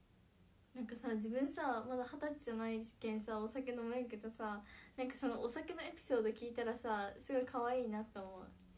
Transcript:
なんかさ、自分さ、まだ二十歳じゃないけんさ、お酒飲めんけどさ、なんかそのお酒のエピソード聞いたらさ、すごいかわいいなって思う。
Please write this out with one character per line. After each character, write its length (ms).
な 80
ん 40
か 100
さ、 180
自 160
分 200
さ、 380
ま 80
だ 80
二 140
十 160
歳 100
じ 60
ゃ 40
な 160
い 140
け 140
ん 80
さ、 160
お 100
酒 240
飲 160
め 120
ん 80
け 100
ど 100
さ、 340
な 80
ん 40
か 60
そ 120
の 140
お 80
酒 240
の 80
エ 120
ピ 100
ソ 140
ー 60
ド 60
聞 220
い 20
た 120
ら 120
さ、 420
す 140
ご 60
い 80
か 140
わ 120
い 140
い 20
な 140
っ 20
て 140
思 220
う。 100